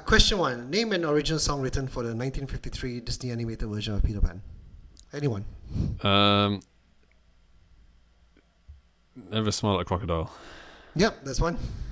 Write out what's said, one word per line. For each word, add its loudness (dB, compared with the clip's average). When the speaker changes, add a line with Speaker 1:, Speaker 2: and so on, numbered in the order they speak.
Speaker 1:
question 6
one. 0
Name 0
an 2
original 2
song 0
written 0
for -4
the -2
nineteen -2
fifty-three -6
Disney -6
animated -4
version -2
of 4
Peter 0
Pan. 2
Anyone? -2
Speaker 2:
Um, 4
Never 2
Smile 2
at 2
a -2
Crocodile. 0
Speaker 1:
Yep, 2
that's -4
one. 2